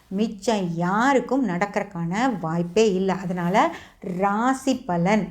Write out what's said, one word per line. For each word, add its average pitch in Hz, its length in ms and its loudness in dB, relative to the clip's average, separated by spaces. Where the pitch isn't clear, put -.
மிச்சம் 196 680 -2
யாருக்கும் 233 720 2
நடக்கறதுக்கான 196 920 -2
வாய்ப்பே 175 540 2
இல்ல. 190 180 0
அதனால 185 640 0
ராசி 208 760 0
பலன் 185 540 0